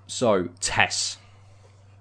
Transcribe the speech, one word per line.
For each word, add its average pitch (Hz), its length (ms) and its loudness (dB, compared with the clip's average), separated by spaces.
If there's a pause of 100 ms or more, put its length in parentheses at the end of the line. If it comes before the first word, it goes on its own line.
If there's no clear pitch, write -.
So, 101 440 0 (100)
Tess. - 560 0 (840)